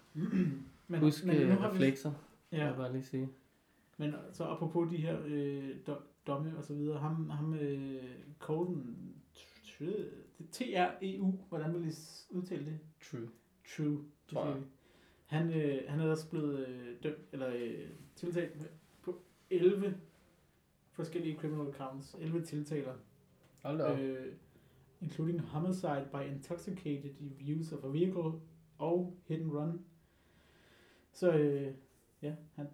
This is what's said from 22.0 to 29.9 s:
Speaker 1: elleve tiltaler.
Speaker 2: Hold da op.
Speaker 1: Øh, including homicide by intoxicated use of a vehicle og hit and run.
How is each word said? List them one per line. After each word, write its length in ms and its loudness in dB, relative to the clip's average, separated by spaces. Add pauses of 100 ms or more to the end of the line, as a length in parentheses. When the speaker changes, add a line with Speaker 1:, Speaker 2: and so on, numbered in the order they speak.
Speaker 1:
elleve 220 0
tiltaler. 500 -2 (680)
Speaker 2:
Hold 160 0
da 60 4
op. 140 4
Speaker 1:
Øh, 280 -2 (760)
including 400 0
homicide 720 0
by 220 -4
intoxicated 760 -6 (480)
use 200 -4
of 60 -10
a 40 -4
vehicle 440 2 (460)
og 380 2 (120)
hit 120 0
and 120 0
run. 280 0 (1300)